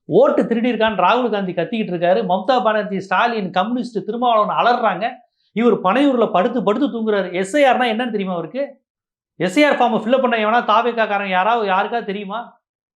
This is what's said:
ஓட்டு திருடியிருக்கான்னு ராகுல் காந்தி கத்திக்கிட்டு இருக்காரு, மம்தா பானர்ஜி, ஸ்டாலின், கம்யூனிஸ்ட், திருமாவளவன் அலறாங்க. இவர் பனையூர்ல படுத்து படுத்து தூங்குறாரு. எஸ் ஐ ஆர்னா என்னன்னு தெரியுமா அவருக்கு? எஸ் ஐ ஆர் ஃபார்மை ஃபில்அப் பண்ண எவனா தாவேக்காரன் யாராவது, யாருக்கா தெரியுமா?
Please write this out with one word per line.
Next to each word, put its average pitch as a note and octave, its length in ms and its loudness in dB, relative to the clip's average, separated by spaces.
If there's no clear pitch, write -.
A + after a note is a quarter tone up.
ஓட்டு B3 380 4
திருடியிருக்கான்னு A3 580 0
ராகுல் A3+ 300 2
காந்தி G3 220 -4
கத்திக்கிட்டு F3+ 420 -4
இருக்காரு, F3+ 340 2
மம்தா G#3+ 360 0
பானர்ஜி, G3+ 340 -2
ஸ்டாலின், G#3 520 -2
கம்யூனிஸ்ட், G#3+ 560 -4
திருமாவளவன் G#3+ 500 0
அலறாங்க. A3 540 0
இவர் A3 280 2
பனையூர்ல A#3+ 520 2
படுத்து A#3 300 0
படுத்து G#3+ 240 0
தூங்குறாரு. G#3 460 -2
எஸ் F#3+ 240 -4
ஐ D4 60 4
ஆர்னா A#3+ 320 2
என்னன்னு A#3+ 160 -4
தெரியுமா G3 220 -4
அவருக்கு? F3+ 480 -8
எஸ் F#3 220 -2
ஐ D4 60 6
ஆர் C#4+ 120 2
ஃபார்மை A3+ 200 2
ஃபில்அப் A#3 240 0
பண்ண A#3+ 160 0
எவனா A3 260 2
தாவேக்காரன் A3 680 0
யாராவது, G3 420 2
யாருக்கா G#3 340 -2
தெரியுமா? G#3 560 -10